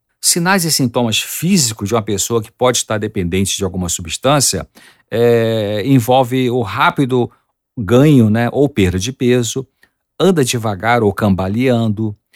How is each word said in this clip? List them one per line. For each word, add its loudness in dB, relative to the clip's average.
Sinais 0
e -2
sintomas 0
físicos -2
de -4
uma 2
pessoa -4
que -14
pode 0
estar -4
dependente -4
de -6
alguma -6
substância, -2
é, 0
envolve 2
o -2
rápido 0
ganho, 4
né, 0
ou 0
perda 0
de -6
peso, -2
anda 2
devagar -2
ou 2
cambaleando, 0